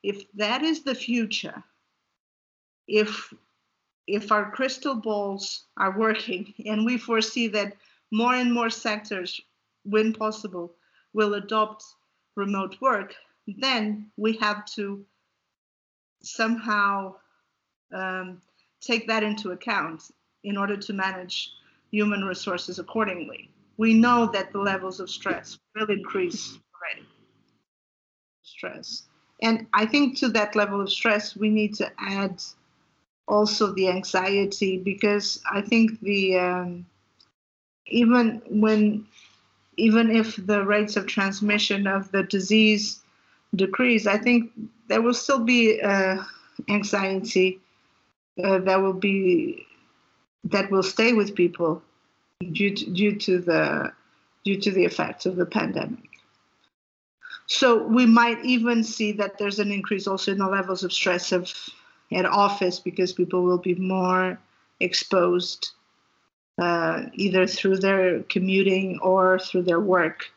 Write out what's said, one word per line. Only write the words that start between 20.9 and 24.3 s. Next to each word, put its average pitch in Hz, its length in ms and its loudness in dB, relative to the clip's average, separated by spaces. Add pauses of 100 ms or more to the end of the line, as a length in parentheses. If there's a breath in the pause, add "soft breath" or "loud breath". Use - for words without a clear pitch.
manage 190 580 -8 (400 soft breath)
human 196 320 0
resources 180 560 -8
accordingly. 185 680 -6 (260)
We 220 180 4
know 240 340 6
that 196 260 -4